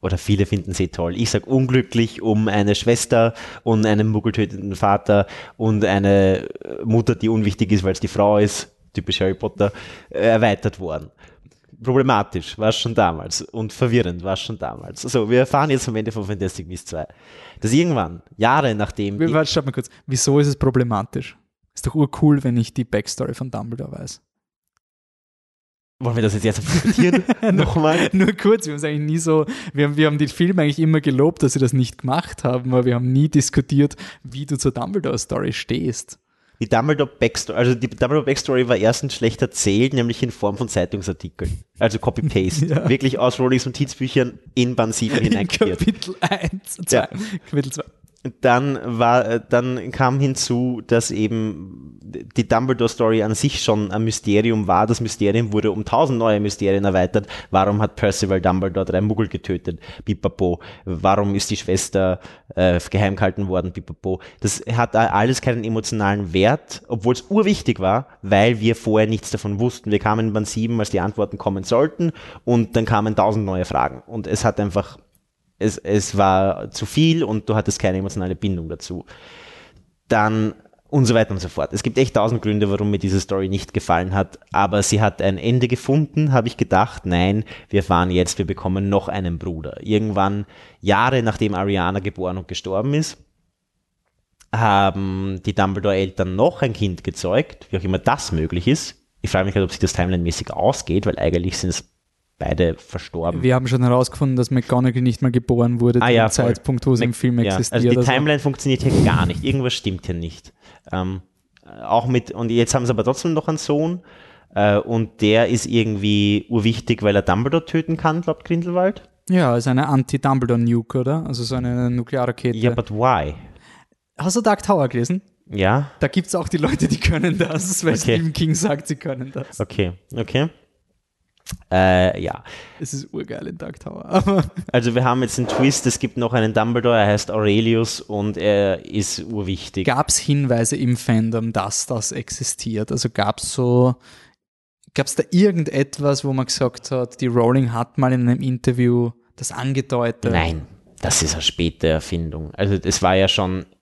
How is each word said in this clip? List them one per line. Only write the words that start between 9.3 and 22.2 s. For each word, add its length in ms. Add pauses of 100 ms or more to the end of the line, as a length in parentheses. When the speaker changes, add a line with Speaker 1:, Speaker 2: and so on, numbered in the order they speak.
Speaker 1:
Potter, 360 (380)
äh, 100 (100)
erweitert 500
worden. 320 (720)
Problematisch 760
war's 200
schon 160
damals 480
und 300
verwirrend 500
war's 160
schon 180
damals. 460
So, 260
wir 100
erfahren 320
jetzt 160
am 80
Ende 160
von 140
Fantastic 420
Beasts 240
zwei, 140 (540)
dass 140
irgendwann, 480 (160)
Jahre 380
nachdem 440
Speaker 2:
Wir, 80
Speaker 1:
die 60
Speaker 2:
warte, 180
stopp 140
mal 60
kurz. 180 (180)
Wieso 320
ist 80
es 80
problematisch? 840 (380)
Ist 120
doch 80
urcool, 480